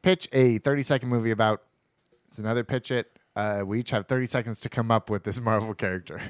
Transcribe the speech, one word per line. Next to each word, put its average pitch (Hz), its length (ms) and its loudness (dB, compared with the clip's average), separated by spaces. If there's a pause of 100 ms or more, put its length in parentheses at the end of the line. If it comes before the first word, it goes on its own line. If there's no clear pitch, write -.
pitch 185 300 2
a 127 260 6
thirty-second 139 500 0
movie 113 240 0
about. 107 300 2 (680)
It's - 100 -18
another 113 240 -2
pitch 131 300 -4
it. - 260 -4 (160)
Uh, 101 320 -2
we 107 140 -2
each 120 100 -8
have 107 160 0
thirty 127 200 0
seconds 117 340 -4
to - 80 -8
come 117 240 0
up 110 180 2
with 101 140 -2
this 107 160 -4
<laughs> - 0 -
Marvel 110 340 0
character. 92 560 -6